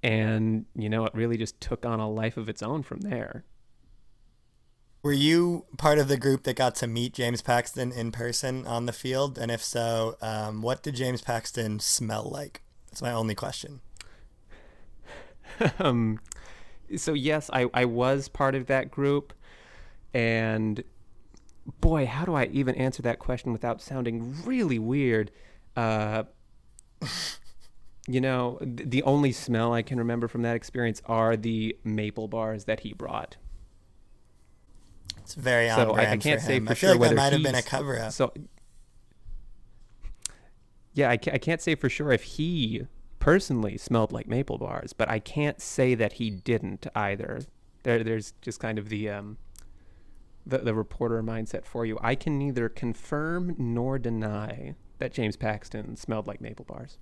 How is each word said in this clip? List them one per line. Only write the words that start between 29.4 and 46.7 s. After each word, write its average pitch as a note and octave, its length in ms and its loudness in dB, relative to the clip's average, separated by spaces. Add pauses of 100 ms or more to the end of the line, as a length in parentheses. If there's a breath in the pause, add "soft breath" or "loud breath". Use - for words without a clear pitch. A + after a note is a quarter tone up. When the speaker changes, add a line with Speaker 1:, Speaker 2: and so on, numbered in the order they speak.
Speaker 1:
I A#2 100 2
can B2+ 160 -2
remember A#2 300 0
from A#2 140 -2
that A#2 140 2
experience A#2 500 -2
are A2+ 300 4
the A2 480 0
maple G#2+ 440 -2
bars A2 360 -4
that A2 160 0
he G#2+ 120 -10
brought. - 440 -8 (1800)
Speaker 2:
It's - 160 -16
very A#2+ 360 2
on A2+ 60 4
Speaker 1:
So A2+ 160 6
I, G#2+ 80 4
I A#2 40 8
Speaker 2:
brand G#2+ 180 2
Speaker 1:
can't D3 180 2
Speaker 2:
for D3+ 60 -6
Speaker 1:
say C3+ 100 2
Speaker 2:
him. A2 100 0
Speaker 1:
for A#2 60 2
Speaker 2:
I - 20 4
feel F#3+ 160 6
Speaker 1:
sure - 0 -
Speaker 2:
like F3 100 10
that - 0 -
Speaker 1:
whether A#2 160 8
Speaker 2:
might C#3 160 6
have D3 100 4
been C3+ 120 2
a B2+ 40 4
Speaker 1:
he's A#2+ 80 0
Speaker 2:
cover-up. B2+ 460 -2
Speaker 1:
so, - 200 0 (2500 loud breath)
yeah, C3 180 4
I A#2+ 60 6
ca-, C#3 160 -2
I C#3 60 2
can't D#3+ 220 0
say D#3+ 140 2
for C#3+ 140 0
sure D3 240 2
if A#2 100 4
he D3 640 -2 (320)
personally C3+ 580 4
smelled A2+ 360 2
like A#2 160 -6
maple B2+ 280 0
bars, - 360 -6
but - 180 0
I A2 80 2
can't D3 420 -2
say B2+ 360 4
that A2 160 2
he A2+ 180 -2
didn't G2 640 -2